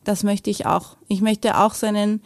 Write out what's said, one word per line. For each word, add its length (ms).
das 180
möchte 280
ich 160
auch. 320
Ich 140
möchte 360
auch 140
so 140
einen, 400